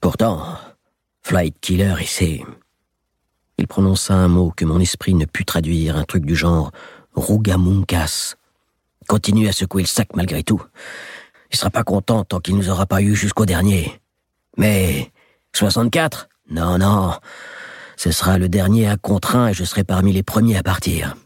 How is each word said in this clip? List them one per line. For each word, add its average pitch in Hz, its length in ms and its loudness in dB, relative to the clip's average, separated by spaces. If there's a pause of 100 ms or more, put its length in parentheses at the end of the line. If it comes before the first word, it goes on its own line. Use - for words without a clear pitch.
« - 0 -
Pourtant, 82 580 -2 (640)
Flight 82 380 -2
Killer, 95 380 2
il 87 80 -6
sait. » - 380 -2 (1120)
Il - 80 0
prononça 95 480 0
un 92 140 4
mot 87 260 4
que 85 120 -2
mon 80 140 2
esprit 92 340 0
ne 80 100 4
put - 220 -6
traduire, 80 500 -2
un 73 80 -2
truc 80 220 -2
du 80 100 0
genre « 80 360 2 (420)
Rougamunkas ». « 92 1200 0 (760)
Continue 104 400 2
à 95 40 0
secouer 95 300 -2
le 85 60 -2
sac - 260 -2
malgré 90 300 -2
tout. 104 180 0 (880)
Il - 60 -4
sera 98 140 -2
pas - 120 -2
content 104 420 0
tant 90 160 -6
qu'il 92 160 -2
nous 95 120 0
aura 92 160 0
pas 95 160 0
eu 104 160 2
jusqu'au 104 300 0
dernier. 90 560 0 (560)
Mais 98 520 0 (440)
soixante-quatre ? 120 720 0 (220)
Non, 82 260 0
non. 95 420 2 (760)
Ce - 140 -2
sera 92 260 2
le 92 140 2
dernier 101 360 4
à 104 120 0
contre - 360 -2
un 123 140 4
et 101 60 0
je 90 100 -4
serai 98 180 -2
parmi 95 300 2
les 95 100 0
premiers 110 360 2
à 85 40 -2
partir. 80 640 -2